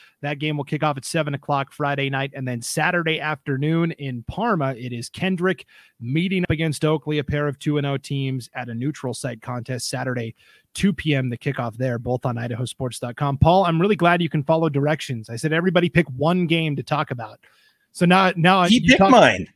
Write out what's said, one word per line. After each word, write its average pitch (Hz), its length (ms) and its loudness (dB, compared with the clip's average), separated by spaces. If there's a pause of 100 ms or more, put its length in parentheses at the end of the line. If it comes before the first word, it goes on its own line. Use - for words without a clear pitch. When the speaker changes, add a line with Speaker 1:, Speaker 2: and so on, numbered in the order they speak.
(220)
Speaker 1:
That 143 160 -6
game 151 180 -2
will 143 80 -6
kick 151 180 -4
off 151 140 0
at 135 80 -10
seven 147 300 -2
o'clock 139 360 -4
Friday 143 400 -2
night, 139 240 -4
and 131 140 -6
then 120 140 -6
Saturday 160 580 -2
afternoon 156 720 -2
in 127 320 -10
Parma, 175 500 -2
it 120 180 -10
is 117 180 -8
Kendrick 185 560 -2 (340)
meeting 175 440 0
up - 60 -4
against 160 340 0
Oakley, 151 340 0
a 143 60 -2
pair 147 220 -2
of 139 140 -4
two 147 180 -2
and 143 80 -2
oh 139 120 -2
teams 135 560 -6
at 123 160 -10
a 117 40 -8
neutral 127 380 -6
site 120 300 -10
contest 123 480 -8
Saturday, 123 440 -6 (380)
two 196 220 0
P 151 200 -2
M, 131 140 0
the 120 80 -4
kickoff 123 400 -6
there, 123 220 -2
both 120 260 -4
on 120 140 -2
idaho 120 260 -6
sports 123 340 -8
dot 120 180 -8
com. 139 200 -2
Paul, 175 300 6
I'm 165 120 2
really 202 180 2
glad 175 260 4
you 160 80 -2
can 151 120 0
follow 160 280 2
directions. 139 580 -2
I 120 80 -10
said, 151 160 -2
"Everybody 170 380 2
pick 170 160 4 (100)
one 170 300 2
game 160 300 0
to 135 60 -6
talk 147 280 -4
about." 120 300 -10 (520)
So - 140 0
now, 185 280 6
now 180 300 4
Speaker 2:
He 202 120 6
Speaker 1:
you 247 40 2 (120)
Speaker 2:
picked 269 80 6
Speaker 1:
talk 294 100 6
Speaker 2:
mine. 131 460 6